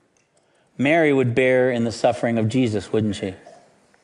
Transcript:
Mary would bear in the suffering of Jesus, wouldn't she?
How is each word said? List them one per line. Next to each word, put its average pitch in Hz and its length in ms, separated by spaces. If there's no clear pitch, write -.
Mary 151 340
would 127 220
bear 127 380
in 117 100
the 117 80
suffering 117 480
of 110 100
Jesus, 110 440
wouldn't 107 240
she? 95 180